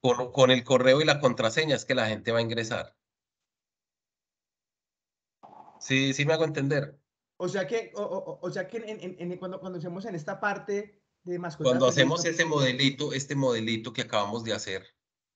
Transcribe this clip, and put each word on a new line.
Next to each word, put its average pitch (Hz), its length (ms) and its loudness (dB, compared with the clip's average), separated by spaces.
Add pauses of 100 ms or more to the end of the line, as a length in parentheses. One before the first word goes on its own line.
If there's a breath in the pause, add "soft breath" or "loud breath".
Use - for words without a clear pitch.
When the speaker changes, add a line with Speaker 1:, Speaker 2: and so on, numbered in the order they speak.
Speaker 1:
Con, 123 300 2
con 131 180 8
el 123 140 6
correo 131 360 6
y 156 60 4
la 143 140 4
contraseña 135 560 2
es 117 100 -6
que - 80 0
la 117 140 2
gente 107 240 -2
va 117 80 2
a - 20 2
ingresar. 113 560 -4 (2750)
Sí, 135 340 0
sí 143 120 0
me 156 80 2
hago 160 120 2
entender. 143 520 -2 (400)
Speaker 2:
O 180 120 -4
sea 185 180 -4
que, 226 280 -4
o, 208 60 -6
o, 185 160 -6
o, - 240 -10
o 180 80 -6
sea 185 180 -6
que 233 100 -10
en, 214 240 -10
en, 175 300 -10
en, 180 60 -10
cuando, 185 220 -10
cuando 180 200 -10
hacemos 180 260 -10
en 208 100 -10
esta 196 240 -8
parte 202 640 -6 (200)
de 175 160 -6
mascotas 156 320 -2
Speaker 1:
Cuando 127 160 4
Speaker 2:
feliz, 123 100 2
Speaker 1:
hacemos 147 260 2
Speaker 2:
¿no? 165 80 0
Speaker 1:
ese 165 140 0
modelito, 135 680 0
este 139 220 -4
modelito 117 560 -2
que 120 100 -6
acabamos 110 420 -2
de 110 100 -4
hacer, 95 300 -8 (520)